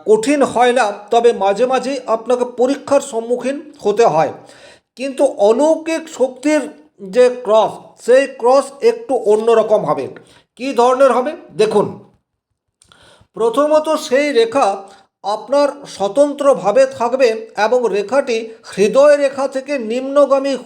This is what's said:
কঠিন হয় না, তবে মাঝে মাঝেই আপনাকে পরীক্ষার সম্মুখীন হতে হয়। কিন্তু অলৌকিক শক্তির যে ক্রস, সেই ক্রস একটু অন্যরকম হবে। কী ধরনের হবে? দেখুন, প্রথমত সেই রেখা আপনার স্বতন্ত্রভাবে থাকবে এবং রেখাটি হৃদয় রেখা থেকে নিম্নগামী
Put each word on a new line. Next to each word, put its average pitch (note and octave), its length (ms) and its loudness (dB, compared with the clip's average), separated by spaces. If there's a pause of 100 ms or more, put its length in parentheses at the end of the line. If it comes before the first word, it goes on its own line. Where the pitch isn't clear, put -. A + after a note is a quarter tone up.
কঠিন A3 340 2 (120)
হয় A#3+ 260 2
না, A#3+ 60 2 (260)
তবে A#3 200 4 (140)
মাঝে G3+ 220 0
মাঝেই C4 400 -4
আপনাকে A#3+ 380 -2 (120)
পরীক্ষার C#4 460 0 (100)
সম্মুখীন A#3+ 440 -4 (280)
হতে G#3 200 2 (100)
হয়। D3 180 0 (640)
কিন্তু C4+ 280 -4 (240)
অলৌকিক D#4+ 540 0 (140)
শক্তির C4 460 -2 (520)
যে B3 100 6 (200)
ক্রস, G#3 280 2 (320)
সেই B3+ 200 4 (160)
ক্রস C4 260 2 (160)
একটু A#3 320 0 (180)
অন্যরকম A3 520 2
হবে। C#3 200 -4 (540)
কী B3+ 100 -6 (120)
ধরনের B3+ 320 4
হবে? B3+ 200 -2 (280)
দেখুন, G#3 260 2 (1500)
প্রথমত D4 500 0 (200)
সেই C#4+ 260 0
রেখা A3+ 340 2 (580)
আপনার A3+ 440 -2 (180)
স্বতন্ত্রভাবে B3 960 0 (160)
থাকবে A#3+ 300 0 (360)
এবং B3 160 2 (160)
রেখাটি A#3 400 -2 (360)
হৃদয় C#4 440 4
রেখা C#4 320 -2
থেকে C4+ 300 -6
নিম্নগামী C4+ 760 0 (120)